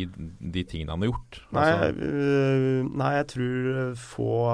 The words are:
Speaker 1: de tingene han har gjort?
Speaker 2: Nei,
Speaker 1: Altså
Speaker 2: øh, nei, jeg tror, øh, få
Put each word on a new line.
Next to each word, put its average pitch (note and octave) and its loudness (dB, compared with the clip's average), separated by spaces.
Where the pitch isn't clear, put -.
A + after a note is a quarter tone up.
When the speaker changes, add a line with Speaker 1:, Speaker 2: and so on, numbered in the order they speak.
Speaker 1:
de F2 -6
tingene D#2+ -6
han F2 -2
har A#2+ 2
gjort? - -10
Speaker 2:
Nei, D3 2
Speaker 1:
Altså E3 2
Speaker 2:
øh, C3+ 2
nei, C#3 0
jeg C#3+ 0
tror, B2+ -2
øh, B2+ -2
få A#2 -4